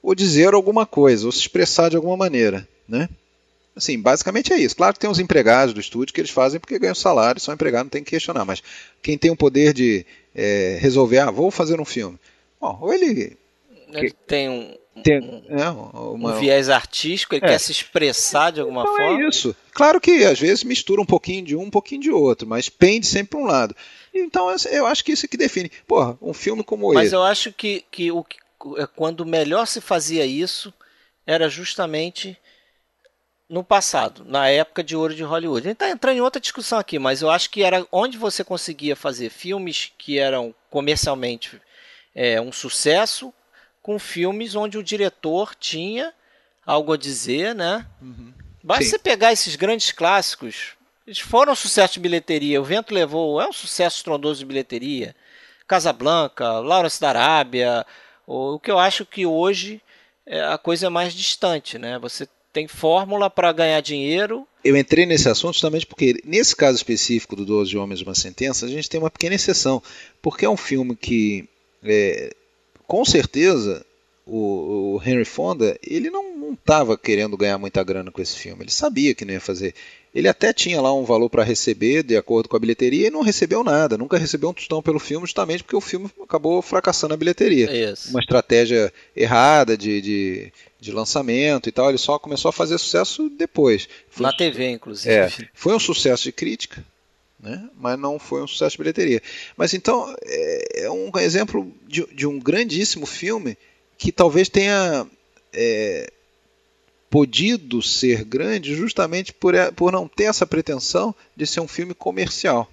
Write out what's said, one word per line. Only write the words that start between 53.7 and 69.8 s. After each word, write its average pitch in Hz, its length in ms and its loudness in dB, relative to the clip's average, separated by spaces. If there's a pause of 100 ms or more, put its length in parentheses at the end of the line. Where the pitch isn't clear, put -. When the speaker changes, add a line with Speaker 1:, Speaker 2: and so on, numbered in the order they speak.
Speaker 2:
estrondoso 147 420 -4
de 139 60 -14
bilheteria. 131 680 -6 (540)
Casablanca, 143 920 0
Lawrence 165 420 0
da 147 80 2
Arábia, 123 760 2 (400)
o, 135 280 -6
o 151 60 -10
que - 120 -4
eu 190 80 4
acho 190 260 2
que 190 200 -6
hoje 185 560 -2 (440)
é, 160 160 -6
a 156 160 -2
coisa 170 280 -4
é 180 40 0
mais 175 240 -2
distante, 175 640 -4
né? 120 220 -10
Você 123 300 -10 (240)
tem 156 140 -4
fórmula 196 640 0
pra 175 240 2
ganhar 156 260 2
dinheiro. 170 640 -4 (160)
Speaker 1:
Eu 139 140 6
entrei 156 300 4
nesse 156 240 4
assunto 170 240 0
justamente 156 320 0
porque, - 400 0
nesse 185 280 2
caso 135 220 4
específico 117 580 -2
do 98 120 -8
Doze 101 320 0
Homens 98 240 -6
e - 20 -10
uma 95 100 -10
Sentença, 120 520 -4
a 120 40 -8
gente 147 200 -8
tem 160 100 -4
uma 160 100 -2
pequena 175 260 -2
exceção, 143 460 0 (400)